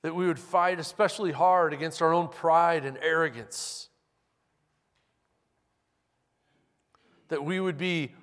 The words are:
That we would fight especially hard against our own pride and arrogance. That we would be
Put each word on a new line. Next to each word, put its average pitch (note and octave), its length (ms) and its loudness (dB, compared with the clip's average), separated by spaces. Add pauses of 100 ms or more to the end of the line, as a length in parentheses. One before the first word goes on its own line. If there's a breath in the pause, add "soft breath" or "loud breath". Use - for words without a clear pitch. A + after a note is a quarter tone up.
That D#3+ 120 -6
we F3+ 120 0
would E3 120 0
fight F3+ 400 0
especially F#3+ 540 -2
hard E3+ 400 4
against D#3 300 -4
our E3 100 4
own E3+ 160 2
pride E3 560 2
and C3+ 160 -8
arrogance. D3+ 880 -4 (3500 soft breath)
That D3 140 -4
we F3+ 160 -2
would F#3 200 -2
be E3+ 440 -4